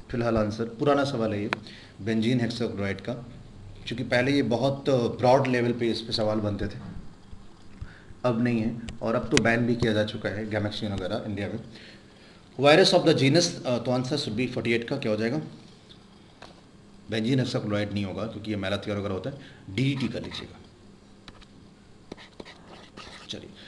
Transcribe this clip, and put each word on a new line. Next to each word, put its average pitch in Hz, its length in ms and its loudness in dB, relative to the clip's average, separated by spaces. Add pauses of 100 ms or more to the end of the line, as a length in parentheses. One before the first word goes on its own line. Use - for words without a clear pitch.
फिलहाल 117 280 0
answer, 107 280 0
पुराना 143 380 2
सवाल 113 300 0
है 101 100 -2
ये 107 80 -2 (500)
benzene 113 400 2
hexachloride 98 600 -2
का, 117 120 -6 (720)
क्योंकि 123 160 -4
पहले 123 280 2
ये 143 120 4
बहुत 120 460 0
ब्रॉड 127 580 4
level 120 240 2
पे 117 200 0
इस 107 100 -2
पे - 120 -10
सवाल 107 260 2
बनते 104 280 -2
थे, - 120 -8 (1500)
अब 117 180 2
नहीं 120 180 2
है, 110 200 -2 (200)
और 113 140 0
अब 120 140 -2
तो 139 140 2
ban 117 240 4
भी 120 80 2
किया 113 180 2
जा 107 100 2
चुका 107 260 -6
है 104 200 -6
gamexian 104 440 -2
वगैरह 95 340 -4
India 101 200 -4
में। 107 120 -6 (1040)
Virus 156 380 10
of 139 80 2
the 156 160 8
genus, 156 420 4
अ, 123 120 0
तो 120 140 -2
answer 127 260 0
should 110 200 -4
be 120 100 0
forty-eight 117 420 0
का 139 80 -2
क्या 120 140 -2
हो 107 60 0
जाएगा, 113 240 0 (1700)
बेंजीन 113 300 2
हेक्साक्लोराइड 104 540 -2
नहीं 101 120 0
होगा, 95 220 -6
क्योंकि 107 240 -8
ये 104 60 -2
मैलाथियन 101 400 -2
वगैरह 98 160 -4
होता 92 160 -4
है, 139 100 -10 (300)
डीडीटी 123 380 0
कर 90 160 -6
लीजिएगा। - 360 -14 (2750)
चलिए, - 200 -12 (180)